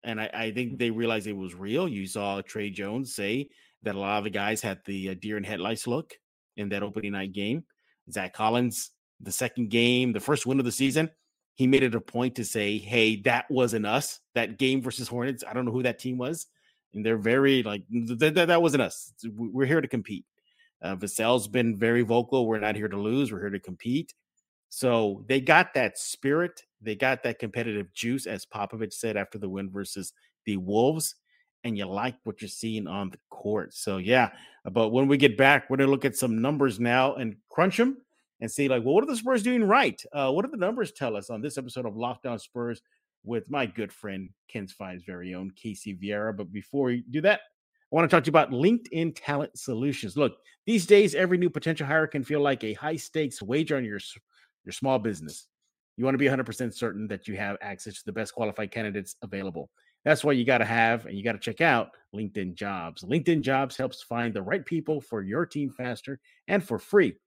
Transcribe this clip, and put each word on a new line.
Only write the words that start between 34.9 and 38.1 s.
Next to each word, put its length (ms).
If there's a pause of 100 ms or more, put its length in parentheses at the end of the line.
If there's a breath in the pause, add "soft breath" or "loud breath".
we 100
get 200
back, 320
we're 80
gonna 140
look 140
at 100
some 260
numbers 380
now 360
and 200 (140)
crunch 300
'em 180 (420)